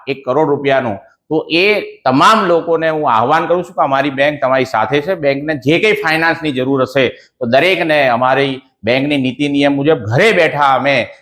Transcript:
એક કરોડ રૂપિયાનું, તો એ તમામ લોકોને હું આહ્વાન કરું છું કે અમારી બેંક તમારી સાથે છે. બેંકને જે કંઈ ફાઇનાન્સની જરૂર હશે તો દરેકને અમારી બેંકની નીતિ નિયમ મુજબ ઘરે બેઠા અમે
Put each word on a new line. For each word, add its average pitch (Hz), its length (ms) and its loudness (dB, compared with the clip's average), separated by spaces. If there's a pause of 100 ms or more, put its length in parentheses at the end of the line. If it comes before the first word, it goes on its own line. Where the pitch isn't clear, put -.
એક 135 180 -8
કરોડ 143 220 0
રૂપિયાનું, 135 500 -2 (300)
તો 156 220 -4
એ 190 300 0 (240)
તમામ 185 420 4
લોકોને 165 420 0
હું 151 260 0
આહ્વાન 147 320 2
કરું 175 180 0
છું - 100 -20
કે 180 80 0
અમારી 139 280 0
બેંક 139 300 -2
તમારી 131 240 0
સાથે 123 360 0
છે. 180 140 -2
બેંકને 147 400 -2
જે 143 240 0
કંઈ 214 140 2
ફાઇનાન્સની 160 600 -2
જરૂર 131 300 0
હશે 127 260 0
તો - 380 -10
દરેકને 151 640 2
અમારી 131 540 0 (220)
બેંકની 135 320 0
નીતિ 131 320 -2
નિયમ 143 240 0
મુજબ 143 260 0
ઘરે 131 340 2
બેઠા 147 420 2
અમે 127 340 0 (140)